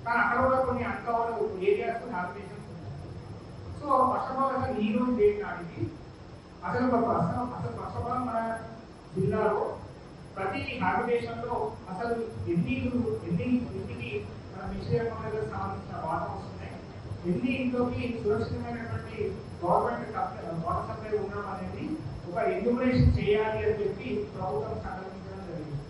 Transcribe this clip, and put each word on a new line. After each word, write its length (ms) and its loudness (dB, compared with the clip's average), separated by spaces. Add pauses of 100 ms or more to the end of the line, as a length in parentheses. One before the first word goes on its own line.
కానీ 200 4
అక్కడ 220 4
కూడా 200 6
కొన్ని 260 0
అన్‌కవర్డ్ 480 0 (300)
ఏరియాస్, 340 2 (100)
హ్యాబిటేషన్స్ 560 -6
ఉన్నాయి. 260 -10 (840)
So, 60 -6 (240)
first 200 0
of 100 -2
all, 160 4
అసలు 180 0 (120)
ఈ 100 4
రోజు 240 4
డేట్ 240 8
నాటికి 380 -6 (840)
అసలు 200 4 (100)
ఒక, 140 4 (100)
అసలు, 240 2 (120)
అసలు 220 -4
first 220 -6
of 80 -2
all 200 2
మన 120 0 (760)
జిల్లాలో 460 4 (760)
ప్రతి 240 -2 (200)
హ్యాబిటేషన్‌లో 760 0 (360)
అసలు 200 -2 (400)
ఎన్ని 280 2
ఇల్లు, 200 0 (280)
ఎన్ని 180 0 (320)
ఇంటికి 320 -6 (400)
మన 120 -10 (100)
మిషన్ 400 2
భగీరథకు 400 -2
సంబంధించిన 520 -4
వాటర్ 300 -2
వస్తున్నాయి, 420 -8 (540)
ఎన్ని 200 2 (120)
ఇంట్లోకి 400 2 (180)
సురక్షితమైనటువంటి 960 -2 (460)
గవర్నమెంట్ 540 2
సప్లై, 280 -2 (220)
వాటర్ 240 0
సప్లై 220 -4 (100)
ఉండడం 300 -4
అనేది 320 -6 (440)
ఒక 80 -4 (180)
ఎన్యూమరేషన్ 640 6
చేయాలి 460 4
అని 180 4
చెప్పి 260 -2 (260)
ప్రభుత్వం 500 -2
సంకల్పించడం 640 -8
జరిగింది. 280 -6 (140)